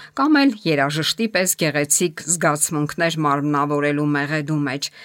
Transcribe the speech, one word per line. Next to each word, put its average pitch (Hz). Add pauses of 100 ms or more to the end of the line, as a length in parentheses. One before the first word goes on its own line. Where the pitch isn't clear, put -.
(100)
կամ 285
էլ 269
երաժշտի 151
պես 185
գեղեցիկ 151
զգացմունքներ 156
մարմնավորելու 147
մեղեդու 147
մեջ։ 139 (120)